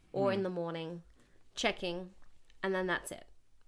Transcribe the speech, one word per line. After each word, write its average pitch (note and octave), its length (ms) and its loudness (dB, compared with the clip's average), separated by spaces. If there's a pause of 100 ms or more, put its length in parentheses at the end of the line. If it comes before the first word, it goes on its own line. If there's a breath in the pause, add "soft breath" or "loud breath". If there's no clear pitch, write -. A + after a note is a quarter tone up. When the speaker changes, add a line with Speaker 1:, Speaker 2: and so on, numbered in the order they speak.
(120)
Speaker 1:
or G3 200 4
in G3 80 2
Speaker 2:
Mm. F#3+ 40 2
Speaker 1:
the F#3 60 0
morning, E3+ 520 -4 (520 soft breath)
checking, F#3 560 0 (520)
and F#3+ 120 4
then F#3 140 4
that's - 240 0
it. - 140 -10 (420)